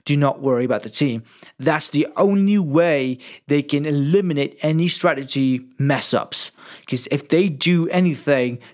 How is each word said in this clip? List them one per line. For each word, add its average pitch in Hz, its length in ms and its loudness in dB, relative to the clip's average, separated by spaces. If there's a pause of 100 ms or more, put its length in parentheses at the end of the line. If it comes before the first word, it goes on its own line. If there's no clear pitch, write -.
Do 147 120 0
not 139 240 0
worry 127 240 0
about 123 180 0
the 110 80 -12
team. 117 320 -2 (380)
That's 139 300 0
the 151 260 0
only 202 420 2
way 143 600 0 (280)
they 147 160 2
can 147 240 -2
eliminate 147 760 0
any 160 260 2
strategy 135 760 -2 (140)
mess-ups. - 720 -2 (380)
'Cause 127 240 -6
if 143 160 -6
they 185 200 2
do 165 420 0
anything 143 680 0 (160)